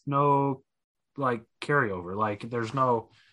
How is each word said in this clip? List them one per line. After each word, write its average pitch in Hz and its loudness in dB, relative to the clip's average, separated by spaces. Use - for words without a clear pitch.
no, 139 2
like, 123 -2
carryover. 98 0
Like, 107 -4
there's 117 -4
no 127 2